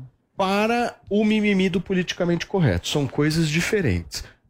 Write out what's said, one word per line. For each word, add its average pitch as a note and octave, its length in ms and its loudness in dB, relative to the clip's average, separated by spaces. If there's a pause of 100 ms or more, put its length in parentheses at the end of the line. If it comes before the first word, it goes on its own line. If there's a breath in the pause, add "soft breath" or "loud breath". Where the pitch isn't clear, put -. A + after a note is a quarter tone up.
(360)
para G#3+ 600 0 (140)
o G#3 160 2
mimimi G#3 440 2
do F3+ 120 -2
politicamente F3 640 -2
correto. A#2+ 420 0
São C#3+ 200 0
coisas D#3 420 0
diferentes. D3+ 760 -2 (260 loud breath)